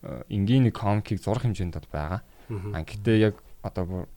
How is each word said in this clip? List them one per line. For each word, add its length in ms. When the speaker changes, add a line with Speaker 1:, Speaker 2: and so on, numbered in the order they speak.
Speaker 1:
э, 260
энгийн 400
нэг 80
комикийг 440
зурах 240
хэмжээнд 300
бол 160
байгаа. 300
Speaker 2:
Мгм. 260
Speaker 1:
А, 100
гэтэ 340
яг 160
одоо 220
бүр 200